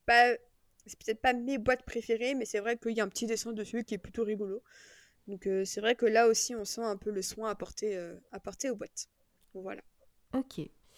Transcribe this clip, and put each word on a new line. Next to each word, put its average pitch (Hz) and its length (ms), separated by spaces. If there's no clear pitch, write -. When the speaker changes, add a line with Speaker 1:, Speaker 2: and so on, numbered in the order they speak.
Speaker 1:
pas, 240 260
c'est - 140
peut-être 220 200
pas 254 120
mes 247 260
boîtes 247 260
préférées, 233 520
mais 240 80
c'est 208 160
vrai 233 180
qu'il 226 180
y 226 40
a 208 40
un 196 40
petit 226 180
dessin 226 260
dessus 214 300
qui 220 120
est 196 40
plutôt 226 240
rigolo. 208 400
Donc, 196 220
euh, 190 160
c'est 202 160
vrai 226 160
que 240 100
là 226 220
aussi, 226 260
on 214 100
sent 226 180
un 208 140
peu 202 140
le 196 100
soin 214 300
apporté, 202 460
euh, 175 180
apporté 202 400
aux 220 60
boîtes. - 320
Voilà. 196 220
Speaker 2:
Ok. 262 260